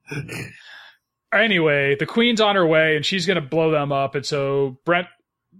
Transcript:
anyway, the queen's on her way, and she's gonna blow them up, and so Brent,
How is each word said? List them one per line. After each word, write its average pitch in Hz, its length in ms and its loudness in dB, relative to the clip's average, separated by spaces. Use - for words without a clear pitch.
anyway, 160 680 2
the 160 60 -4
queen's 233 380 2
on 202 140 2
her 180 100 4
way, 156 300 4
and 147 100 -2
she's 185 180 -2
gonna 180 160 0
blow 160 300 0
them 143 200 0
up, 139 240 -2
and 139 120 -6
so 139 580 -2
Brent, 175 220 0